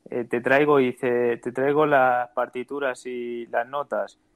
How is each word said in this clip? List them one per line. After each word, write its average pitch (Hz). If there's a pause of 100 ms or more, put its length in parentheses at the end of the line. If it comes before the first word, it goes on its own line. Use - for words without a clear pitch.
Eh, 123
"Te 120
traigo", 139
y 131
dice, 120
"Te 120
traigo 143
las 127
partituras 127
y 120
las 117
notas 131 (180)